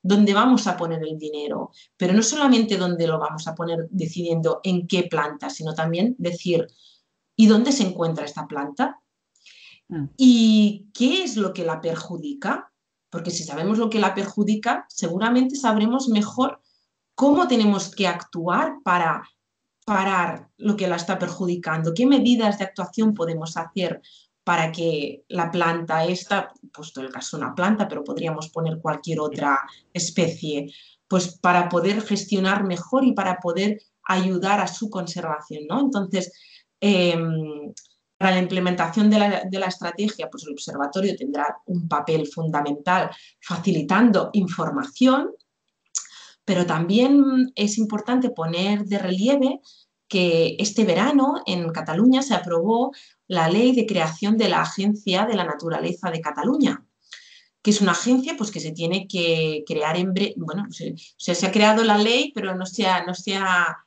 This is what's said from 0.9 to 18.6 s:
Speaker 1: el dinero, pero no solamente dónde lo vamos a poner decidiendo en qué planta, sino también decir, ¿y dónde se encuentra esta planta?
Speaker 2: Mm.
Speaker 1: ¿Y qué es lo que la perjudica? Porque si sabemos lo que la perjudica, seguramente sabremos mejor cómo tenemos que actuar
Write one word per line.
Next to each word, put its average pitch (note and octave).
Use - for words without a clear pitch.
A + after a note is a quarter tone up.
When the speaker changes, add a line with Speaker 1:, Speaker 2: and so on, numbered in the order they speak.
Speaker 1:
el D#3
dinero, D3
pero F3+
no G#3+
solamente A3+
dónde F3
lo D#3+
vamos D#3
a E3
poner E3+
decidiendo E3
en F3+
qué F3+
planta, D3
sino D#3
también E3+
decir, E3+
¿y A3
dónde A3+
se C4+
encuentra E3
esta C#3+
planta? D3
Speaker 2:
Mm. D#3
Speaker 1:
¿Y A3+
qué E4
es A3
lo G3
que F3+
la D#3+
perjudica? E3
Porque E3
si -
sabemos F3+
lo A#3
que G#3+
la F#3+
perjudica, G#3+
seguramente A#3+
sabremos A#3+
mejor G#3+
cómo D4
tenemos G#3
que G3
actuar F3